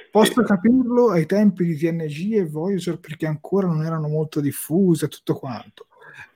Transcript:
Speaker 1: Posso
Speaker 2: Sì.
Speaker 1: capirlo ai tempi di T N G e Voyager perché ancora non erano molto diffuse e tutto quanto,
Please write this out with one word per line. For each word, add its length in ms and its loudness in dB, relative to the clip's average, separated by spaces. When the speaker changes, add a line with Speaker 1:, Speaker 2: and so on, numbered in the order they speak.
Speaker 1:
Posso 320 4
Speaker 2:
Sì. 60 0
Speaker 1:
capirlo 640 2
ai 140 2
tempi 400 2
di 120 -2
T 140 -2
N 140 -4
G 300 -4
e 100 2
Voyager 540 -4
perché 260 -10
ancora 420 -2
non 160 -2
erano 240 -4
molto 320 -4
diffuse 640 0
e 40 -4
tutto 260 -6
quanto, 520 -12